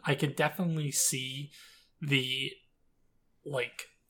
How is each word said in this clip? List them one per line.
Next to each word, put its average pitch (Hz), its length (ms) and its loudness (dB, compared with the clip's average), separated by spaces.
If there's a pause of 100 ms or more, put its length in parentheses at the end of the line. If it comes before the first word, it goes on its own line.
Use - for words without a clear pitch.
I 147 80 4
can 139 180 2
definitely 156 580 0
see 131 640 -2 (480)
the, 135 500 0 (920)
like, 131 440 -6 (220)